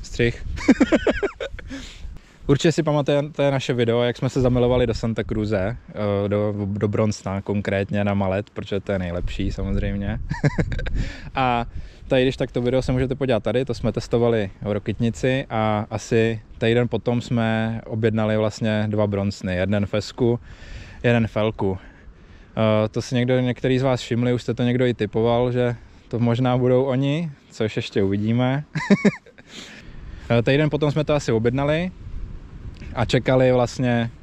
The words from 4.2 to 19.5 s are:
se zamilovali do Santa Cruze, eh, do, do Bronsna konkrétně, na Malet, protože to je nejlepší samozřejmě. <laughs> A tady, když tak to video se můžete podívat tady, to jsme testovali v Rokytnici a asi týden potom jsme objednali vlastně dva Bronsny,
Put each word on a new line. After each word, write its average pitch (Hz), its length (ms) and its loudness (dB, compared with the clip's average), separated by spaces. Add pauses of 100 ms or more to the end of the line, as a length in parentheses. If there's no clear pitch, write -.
se 135 120 -2
zamilovali 123 460 4
do 113 80 0
Santa 113 300 -2
Cruze, 107 520 -2 (120)
eh, 101 400 -2
do, 104 260 0 (120)
do 101 220 -2
Bronsna 101 520 -2
konkrétně, 101 640 -2
na 101 100 0
Malet, 98 360 0
protože 104 300 -6
to 101 120 -4
je 95 60 0
nejlepší 90 540 -4
samozřejmě. 101 680 -2 (560)
<laughs> - 580 -4
A 123 320 0 (420)
tady, 131 140 4
když 127 140 2
tak 131 160 -4
to 123 100 -2
video 123 200 2
se 131 100 0
můžete 127 220 0
podívat 127 280 0
tady, 120 220 0
to 120 100 -4
jsme 113 180 -2
testovali 117 580 2 (120)
v 104 100 -2
Rokytnici 117 760 -2
a 110 400 0
asi 113 500 0 (180)
týden 120 300 4
potom 120 320 0
jsme 113 680 0
objednali 110 500 2
vlastně 107 520 0
dva 104 180 2
Bronsny, 98 500 -2